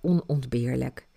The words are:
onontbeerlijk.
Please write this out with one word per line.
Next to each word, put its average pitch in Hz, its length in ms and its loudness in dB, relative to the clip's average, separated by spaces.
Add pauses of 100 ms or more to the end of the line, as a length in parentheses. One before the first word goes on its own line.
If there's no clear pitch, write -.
onontbeerlijk. 131 1160 0